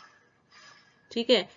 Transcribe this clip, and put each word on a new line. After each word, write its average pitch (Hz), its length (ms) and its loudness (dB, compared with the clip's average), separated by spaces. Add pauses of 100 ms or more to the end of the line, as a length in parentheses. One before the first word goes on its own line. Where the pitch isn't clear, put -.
(1120)
ठीक 233 200 -6
है, 214 260 2